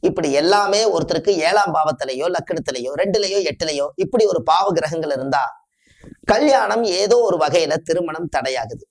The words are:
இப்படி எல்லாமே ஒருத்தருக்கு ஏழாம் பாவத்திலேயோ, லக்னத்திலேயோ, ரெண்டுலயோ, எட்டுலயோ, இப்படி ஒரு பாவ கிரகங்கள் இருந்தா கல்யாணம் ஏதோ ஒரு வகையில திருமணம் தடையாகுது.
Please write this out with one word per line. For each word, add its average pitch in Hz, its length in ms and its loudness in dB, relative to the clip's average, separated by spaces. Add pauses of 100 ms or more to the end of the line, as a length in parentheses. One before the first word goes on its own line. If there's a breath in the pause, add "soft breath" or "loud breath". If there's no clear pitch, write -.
இப்படி 160 300 0
எல்லாமே 196 560 2
ஒருத்தருக்கு 165 460 0 (160)
ஏழாம் 185 260 2
பாவத்திலேயோ, 147 540 -2
லக்னத்திலேயோ, 160 640 -4 (100)
ரெண்டுலயோ, 196 420 0
எட்டுலயோ, 151 520 -4
இப்படி 214 300 2
ஒரு 175 160 0
பாவ 175 300 2
கிரகங்கள் 156 460 -2
இருந்தா 135 280 -2 (800 loud breath)
கல்யாணம் 233 600 2 (120)
ஏதோ 208 240 2
ஒரு 196 180 2
வகையில 156 360 2 (100)
திருமணம் 165 500 -4
தடையாகுது. 127 560 -4